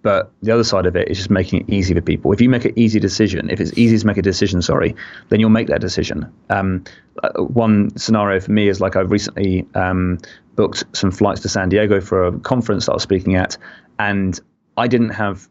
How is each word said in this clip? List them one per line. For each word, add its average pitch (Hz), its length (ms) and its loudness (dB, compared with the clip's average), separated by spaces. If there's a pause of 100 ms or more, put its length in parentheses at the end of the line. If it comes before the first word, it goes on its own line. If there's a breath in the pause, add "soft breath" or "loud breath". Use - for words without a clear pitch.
but 98 300 0 (100)
the 107 80 0
other 113 140 4
side 92 220 0
of 87 100 0
it - 120 0
is 95 100 -4
just 95 120 -8
making 92 300 0
it - 100 -10
easy 92 240 0
for 87 60 2
people. 78 320 0
If 104 80 0
you 120 80 6
make 120 160 2
an - 100 0
easy 110 260 2
decision, 95 500 0
if - 100 -4
it's - 160 -4
easy 113 220 4
to 107 80 0
make 101 100 2
a 95 60 0
decision, 92 400 0
sorry, - 340 0 (320 loud breath)
then 107 120 2
you'll 110 100 4
make 113 180 4
that 76 140 0
decision. 80 440 -4 (220)
Um, 95 360 -2 (380 loud breath)
uh, - 200 -2
one 110 540 2
scenario 101 440 0
for 98 100 -10
me 104 180 2
is, 90 120 0
like, 92 160 0
I've 95 140 0
recently, 101 640 -2
um, 90 440 -2 (360 loud breath)
booked - 380 -2
some 95 180 -2
flights 101 300 0
to 101 80 -8
San 92 220 -2
Diego 104 280 2
for 95 280 0
a 87 140 -4
conference 110 440 -2
that - 80 0
I - 20 0
was - 80 -4
speaking 95 340 0
at, 92 200 -2 (420 loud breath)
and 98 400 -2 (380)
I 120 100 0
didn't 117 240 2
have 101 400 -6